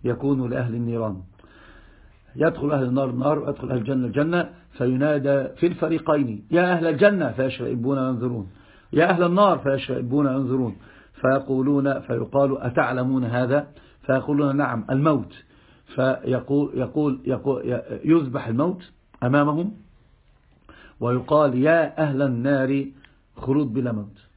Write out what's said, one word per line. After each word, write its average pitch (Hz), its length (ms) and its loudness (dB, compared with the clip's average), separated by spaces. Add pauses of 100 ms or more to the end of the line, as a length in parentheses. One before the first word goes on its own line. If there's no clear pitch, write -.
يكون 127 460 -2
لأهل 123 260 -4
النيران. 113 460 -4 (1120)
يدخل 147 360 0
أهل 139 120 0
النار 131 260 0
النار 135 300 -2
ويدخل 135 320 -8
أهل 127 60 -2
الجنة 127 300 -2
الجنة، 160 420 0 (220)
فينادى 139 760 0
في - 200 -2
الفريقين: 156 840 0
"يا 180 220 4
أهل 165 140 0
الجنة"، 165 440 2
فيشرئبون 123 680 -2
وينظرون، 120 520 -4 (440)
"يا 160 160 4
أهل 175 140 2
النار"، 180 360 4
فيشرئبون 135 680 0
وينظرون، 127 480 -2 (460)
فيقولون، 135 800 2
فيقال: 135 580 0
"أتعلمون 127 680 0
هذا؟" 123 440 0 (380)
فيقولون: 139 500 0
"نعم، 127 340 -2
الموت". 139 440 2 (600)
فيقول، 131 800 0
يقول، 135 520 -2
يقول، 127 560 -2 (240)
يذبح 143 420 2
الموت 147 440 -2 (320)
أمامهم 147 500 2 (1300)
ويقال: 127 640 2
"يا 156 400 2
أهل 143 180 0
النار 135 640 0 (520)
خلود 135 360 0
بلا 123 180 -2
موت 104 260 -8 (200)